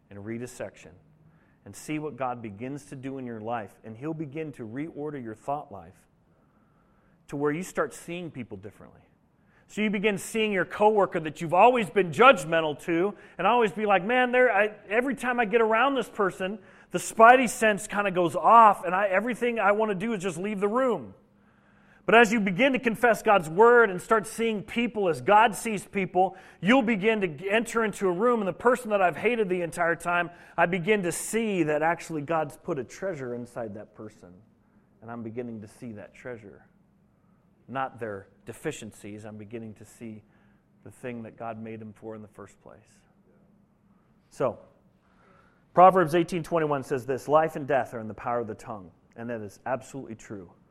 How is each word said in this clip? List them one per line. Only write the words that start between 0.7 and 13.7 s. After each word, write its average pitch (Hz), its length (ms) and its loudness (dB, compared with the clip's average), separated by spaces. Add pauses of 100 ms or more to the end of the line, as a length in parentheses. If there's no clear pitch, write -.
and 101 100 -18
see 156 240 -10
what 151 200 -10
God 123 240 -6
begins 120 420 -12
to 147 120 -18
do 135 200 -10
in 131 80 -10
your 117 160 -10
life. 110 320 -8 (100)
And 110 140 -16
he'll 147 160 -10
begin 156 400 -10
to 123 140 -14
reorder 147 540 -10
your 110 140 -12
thought 143 380 -8
life 92 240 -18 (1300)
to 147 80 -10
where 147 140 -2
you 156 120 -6
start 160 320 -4
seeing 170 360 -12
people 113 280 -14
differently. 95 420 -20 (680)
So - 120 -8
you 214 100 0
begin 202 280 0
seeing 220 340 -4
your 185 140 0
coworker 202 540 2
that 156 200 -8
you've 165 140 -4
always 226 360 6
been 180 220 0
judgmental 160 680 4
to 180 320 -2 (220)
and 175 120 0
always 226 240 2